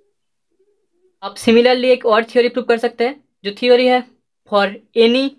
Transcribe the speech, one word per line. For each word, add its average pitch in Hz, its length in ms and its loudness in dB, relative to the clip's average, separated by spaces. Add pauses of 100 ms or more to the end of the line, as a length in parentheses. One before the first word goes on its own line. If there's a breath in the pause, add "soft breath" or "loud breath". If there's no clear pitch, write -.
(1200)
अब 202 140 -14
similarly 247 540 2
एक 254 140 0
और 226 260 2
थ्योरी 240 180 0
प्रूव 240 160 -8
कर 233 120 0
सकते 233 300 -6
हैं, 285 160 -12 (200)
जो 202 80 -8 (100)
थ्योरी 247 260 2
है 247 140 2 (500)
for 202 140 2 (400)
any 262 340 0